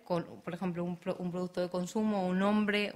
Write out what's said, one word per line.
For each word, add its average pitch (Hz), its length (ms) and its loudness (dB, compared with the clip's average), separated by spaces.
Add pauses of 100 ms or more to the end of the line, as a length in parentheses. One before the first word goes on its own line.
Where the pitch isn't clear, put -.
con, 170 200 0 (180)
por 170 120 -8
ejemplo, 175 300 -2
un 175 140 -4
pro-, 180 200 -4
un 180 140 -4
producto 180 300 -2
de 180 80 0
consumo, 190 580 0
un 185 160 2
hombre, 208 520 2